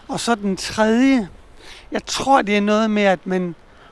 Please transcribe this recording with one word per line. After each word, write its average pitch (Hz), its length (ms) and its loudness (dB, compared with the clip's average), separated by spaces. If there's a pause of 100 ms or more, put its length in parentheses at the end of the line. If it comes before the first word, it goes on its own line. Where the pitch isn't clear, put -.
Og 226 120 -6
så 233 160 -2
den 202 220 -4
tredje, 226 720 0 (600)
jeg - 140 -6
tror, 269 360 0
det 208 160 0
er 202 40 2
noget 214 300 2
med, 208 120 2
at 190 240 2
man 180 280 -2 (360)